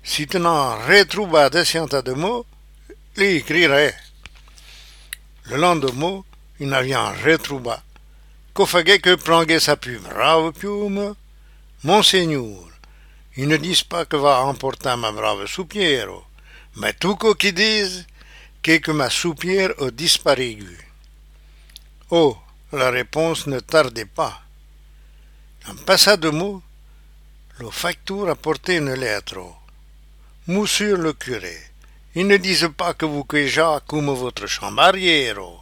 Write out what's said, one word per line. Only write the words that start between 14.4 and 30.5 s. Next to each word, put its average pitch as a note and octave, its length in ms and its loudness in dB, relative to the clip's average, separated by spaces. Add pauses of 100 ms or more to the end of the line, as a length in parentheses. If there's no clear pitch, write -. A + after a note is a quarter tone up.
emporter C3 500 -4
ma A2+ 160 -4
brave G#2+ 320 -2
soupière, D3+ 640 -2 (680)
mais G#2+ 180 -4
tout G3 220 -2
co A3 180 2
qui G3+ 180 0
disent F#3+ 540 -2 (560)
que, D#3+ 160 4
que D#3 140 -2
ma C#3+ 180 0
soupière F3 680 -2
a C3+ 120 -4
disparu. » A#2 1000 -2 (1200)
Oh, D#3 280 4 (340)
la C3 180 2
réponse D3 560 -2
ne C3 140 -4
tardait B2 460 0
pas. C3 340 -6 (1300)
En G2+ 60 -18
passant F#3 420 4
de D#3+ 140 -2
mots, F#3 320 -6 (960)
le A#2 120 -14
facteur F#3 600 -6
apportait D#3 480 -2
une C#3 160 -2
lettre. « G#2+ 420 -6 (1120)
Monsieur G3+ 500 0